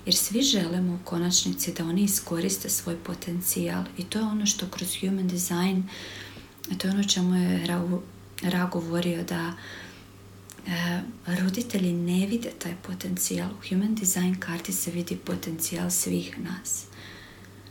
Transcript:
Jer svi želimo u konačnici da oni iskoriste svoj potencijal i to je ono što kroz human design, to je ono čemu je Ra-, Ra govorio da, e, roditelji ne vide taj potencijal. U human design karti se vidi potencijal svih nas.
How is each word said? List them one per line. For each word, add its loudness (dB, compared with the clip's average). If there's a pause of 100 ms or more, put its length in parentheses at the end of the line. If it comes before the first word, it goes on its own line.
Jer 12
svi 4
želimo 4
u -4
konačnici 2
da -2
oni 4
iskoriste 2
svoj -2
potencijal -2 (120)
i -6
to -4
je 0
ono 0
što 0
kroz -6 (120)
human 0
design, 0 (960)
to -2
je 2
ono 2
čemu 2
je 2
Ra-, 0 (420)
Ra 2
govorio 0
da, -4 (1120)
e, -2 (240)
roditelji 2
ne 2
vide -2
taj -6
potencijal. -2
U -10
human 2
design 2
karti -6
se -4
vidi -4
potencijal -4
svih -2
nas. -6 (880)